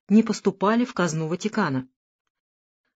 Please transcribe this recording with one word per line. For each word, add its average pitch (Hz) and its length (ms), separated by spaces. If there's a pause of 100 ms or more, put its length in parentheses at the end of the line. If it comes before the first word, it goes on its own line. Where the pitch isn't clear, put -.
не 214 140
поступали 220 640
в - 80
казну 160 340
Ватикана. 170 580 (1120)